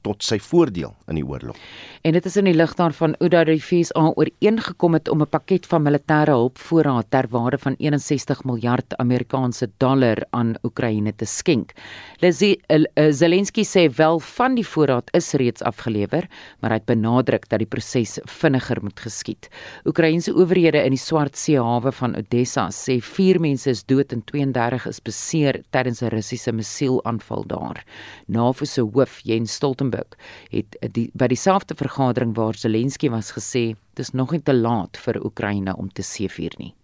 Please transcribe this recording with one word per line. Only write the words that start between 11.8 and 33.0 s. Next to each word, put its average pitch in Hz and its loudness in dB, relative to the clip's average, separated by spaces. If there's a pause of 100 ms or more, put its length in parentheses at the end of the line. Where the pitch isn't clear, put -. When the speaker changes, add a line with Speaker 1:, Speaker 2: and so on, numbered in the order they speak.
Speaker 2:
Lezi-, 180 4
eh, 156 6 (100)
eh, 151 4
Zelensky 175 2
sê 165 2
wel 160 4
van 254 -2
die 226 -2
voorraad 135 0
is 175 0
reeds 127 0
afgelewer, 113 -2 (320)
maar 110 -2
hy 110 0
het 107 -4
benadruk 117 0
dat 107 0
die 107 -2
proses - -4
vinniger 131 -2
moet - -10
geskied. - -12 (360)
Oekraïense 165 0
owerhede 165 4
in 135 2
die 131 0
Swart 147 -2
See 143 2
hawe 120 0
van 123 -4
Odessa 120 -2
sê 131 -2
vier 185 2
mense 143 0
is 117 -2
dood 139 0
en 117 -6
tweeëndertig 127 -2
is 107 -10
beseer 139 -2
tydens 123 -2
'n 117 -2
Russiese 113 -4
missielaanval 113 -4
daar. - -8 (440)
navo 120 0
se 139 -2
hoof, 117 0
Jens 113 -2
Stoltenberg, - -4 (320)
het - -6 (160)
die, 117 -4
by 127 0
dieselfde 185 0
vergadering 123 -2
waar 110 -2
Zelensky 123 -2